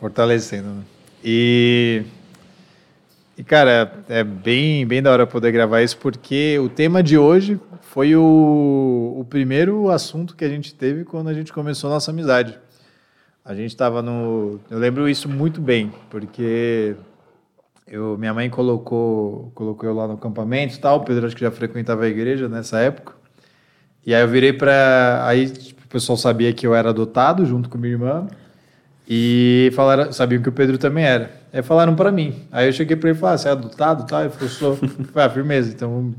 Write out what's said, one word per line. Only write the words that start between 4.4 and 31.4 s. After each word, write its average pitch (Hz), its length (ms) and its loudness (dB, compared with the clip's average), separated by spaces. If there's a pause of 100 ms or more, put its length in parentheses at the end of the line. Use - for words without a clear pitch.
bem 127 160 0
da 139 100 4
hora 120 140 6
poder 117 260 0
gravar 113 300 4
isso, 120 160 -2
porque 143 640 -2
o 127 80 -2
tema 165 340 2
de 151 160 6
hoje 185 420 4 (220)
foi 143 340 0
o, 143 1040 4
o 131 100 -10
primeiro 156 640 0
assunto 165 460 -4
que 165 80 -8
a 147 40 -2
gente 147 260 -10
teve 143 300 -4
quando 160 240 -8
a 156 60 -4
gente 156 180 -10
começou 147 380 -8
a 151 40 -4
nossa 147 160 -6
amizade. 127 480 0 (840)
A 101 100 -14
gente 110 220 -10
tava 120 240 -2
no, 113 600 -6 (100)
eu 113 80 -8
lembro 127 300 0
isso 143 200 -4
muito 160 320 -4
bem, 117 320 0 (180)
porque 113 840 -4 (920)
eu, 107 300 -8
minha 110 160 -6
mãe 120 160 -4
colocou, 117 1040 -4
colocou 110 340 -8
eu 110 60 -4
lá 110 120 -6
no 107 80 -8
acampamento 117 640 -6
e - 20 -20
tal, 143 200 2
o 147 60 -6
Pedro 120 220 -2
acho 117 100 -6
que - 60 -10
já 117 80 0
frequentava 113 540 -6
a 113 40 2
igreja 120 400 -4
nessa 113 320 -6
época. 139 340 -2 (920)
E 117 100 0
aí 120 80 6
eu 120 60 2
virei 131 240 4
pra, 131 760 4
aí, 127 240 2
tipo, - 340 -20
o - 40 -20
pessoal 120 280 -4
sabia 117 360 0
que 120 140 -6
eu 117 80 2
era 113 160 2
adotado 127 560 0
junto 123 220 -2
com - 100 -12
minha 120 160 -6
irmã. 139 340 -4 (800)
E 123 680 4
falaram, 135 360 2
sabiam 123 300 0
que 135 60 -2
o 127 40 -4
Pedro 131 260 0
também 147 260 0
era. 123 260 0 (220)